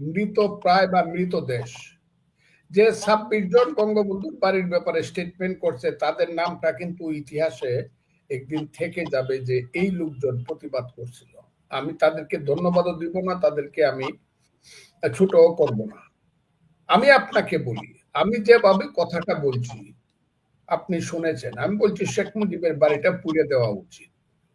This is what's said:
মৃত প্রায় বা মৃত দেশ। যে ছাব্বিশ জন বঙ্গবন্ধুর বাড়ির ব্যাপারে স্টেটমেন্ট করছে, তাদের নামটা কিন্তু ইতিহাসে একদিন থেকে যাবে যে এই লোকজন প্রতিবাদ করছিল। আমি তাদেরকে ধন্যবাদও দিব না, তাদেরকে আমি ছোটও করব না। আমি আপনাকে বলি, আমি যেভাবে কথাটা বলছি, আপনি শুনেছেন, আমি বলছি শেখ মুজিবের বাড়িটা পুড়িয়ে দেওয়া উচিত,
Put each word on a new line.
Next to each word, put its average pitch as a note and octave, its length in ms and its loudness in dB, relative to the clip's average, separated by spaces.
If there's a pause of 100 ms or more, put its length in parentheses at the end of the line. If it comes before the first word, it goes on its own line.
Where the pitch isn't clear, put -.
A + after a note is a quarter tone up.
মৃত G3 380 -2
প্রায় F#3+ 480 4
বা F3+ 160 2
মৃত F3+ 320 -4
দেশ। B2+ 580 -6 (800)
যে G#3+ 200 6
ছাব্বিশ G#3+ 600 0
জন B3 220 4
বঙ্গবন্ধুর G#3+ 680 -2
বাড়ির F#3+ 260 2
ব্যাপারে E3+ 380 0
স্টেটমেন্ট F3+ 560 -6
করছে, E3 320 -2
তাদের D#3 420 -2
নামটা E3 380 -2
কিন্তু E3+ 400 -6
ইতিহাসে D3 800 -4 (400)
একদিন C#3+ 380 -8
থেকে F3 440 -8
যাবে C3 280 -2
যে B2+ 220 -2 (120)
এই F#3 180 0
লোকজন C#3 520 -4
প্রতিবাদ C#3+ 420 -8 (100)
করছিল। - 440 -18 (300)
আমি C#3 240 -6
তাদেরকে D#3+ 440 0
ধন্যবাদও E3+ 600 0
দিব E3+ 200 -4
না, F3+ 160 -2
তাদেরকে D3 500 0
আমি C3 220 0 (1080)
ছোটও F3 380 6
করব C3 320 0
না। - 160 -14 (840)
আমি A3+ 240 6
আপনাকে G#3+ 460 2
বলি, B2+ 360 -8 (200)
আমি G3+ 300 0
যেভাবে G3+ 420 6 (100)
কথাটা E3+ 400 -2
বলছি, A#2+ 580 -4 (760)
আপনি E3+ 340 -2
শুনেছেন, - 560 -4
আমি F3+ 200 -2
বলছি G#3 280 2
শেখ - 320 -4
মুজিবের E3+ 400 -2
বাড়িটা D3+ 340 2
পুড়িয়ে D#3+ 360 -2
দেওয়া B2+ 200 2
উচিত, - 420 -10 (460)